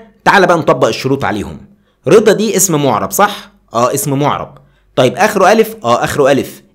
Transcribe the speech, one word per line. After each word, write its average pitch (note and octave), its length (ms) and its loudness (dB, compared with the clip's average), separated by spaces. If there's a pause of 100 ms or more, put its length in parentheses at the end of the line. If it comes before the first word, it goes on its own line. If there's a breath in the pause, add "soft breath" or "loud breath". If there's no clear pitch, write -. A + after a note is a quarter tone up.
(240)
تعالى F#3 220 4
بقى F3+ 120 2
نطبق C3+ 300 0
الشروط C3+ 360 -4
عليهم. F#2 360 -6 (460)
رضا G#3 260 4
دي G#3 240 -2
اسم D#3+ 280 0
معرب، G2+ 260 0
صح؟ - 420 -4 (220)
آه A#2+ 200 0
اسم C#3 240 -4
معرب. G#2+ 400 -4 (380)
طيب E3+ 200 2
آخره G3+ 360 2
ألف؟ A3 320 0
آه A#2 200 0
آخره D3 280 0
ألف. A#2+ 300 -4 (120)